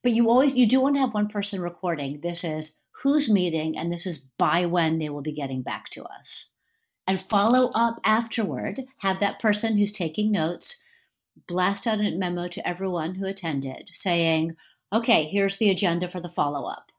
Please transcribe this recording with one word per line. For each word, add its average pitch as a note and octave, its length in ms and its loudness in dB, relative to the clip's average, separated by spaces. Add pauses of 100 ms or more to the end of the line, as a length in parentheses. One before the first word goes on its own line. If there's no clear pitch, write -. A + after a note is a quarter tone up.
But B3 100 2
you A3+ 180 4
always, B3+ 260 4
you B3 120 6
do C4 120 6
wanna C#4 200 2
have C4+ 140 0
one G#3 120 2
person G3+ 340 -4
recording, D3+ 600 -4
"This E3+ 240 -2
is D#3 320 -4 (260)
whose C#4+ 260 2
meeting, D#3+ 480 2
and E3+ 160 -2
this E3+ 140 -4
is E3+ 320 -6
by F3 280 2
when E3 320 2
they D3+ 100 -2
will D3 140 -6
be D3 100 -4
getting C3+ 300 -4
back A#2 280 -8
to - 140 -12
us." - 460 -10 (580)
And F#3+ 120 0
follow A#3+ 540 4
up A#3 300 0
afterward, G#3 800 0 (140)
have F#3+ 200 -2
that - 220 -2
person A3 360 2
who's G3+ 140 4
taking G#3 400 -2
notes E3+ 540 -2 (640)
blast F#3 400 0
out G#3+ 120 0
a G#3 120 0
memo F3 360 -2
to - 180 -8
everyone F3+ 500 -4
who F#3+ 100 -4
attended D3+ 680 -6
saying, E3 640 0 (360)
"Okay, G#3 320 4
here's G3 320 0
the G#3+ 140 4
agenda F3 380 0
for - 120 -8
the E3+ 80 -10
follow-up. D3 720 -4